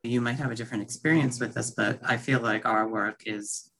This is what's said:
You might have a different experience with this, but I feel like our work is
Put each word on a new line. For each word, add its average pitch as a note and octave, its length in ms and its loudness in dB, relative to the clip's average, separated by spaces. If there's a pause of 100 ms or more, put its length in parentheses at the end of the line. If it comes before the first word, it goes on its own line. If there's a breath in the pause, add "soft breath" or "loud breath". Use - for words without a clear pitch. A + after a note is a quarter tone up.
You A#2+ 180 2
might A#2+ 140 0
have C3 180 -2
a - 20 -6
different A2+ 300 -6
experience D3 560 2
with A#2 140 -2
this, A#2 180 -2
but A2+ 320 0
I A#2+ 120 0
feel B2+ 240 2
like A2 240 0
our A2 220 4
work G#2+ 400 -2
is G#2 540 -8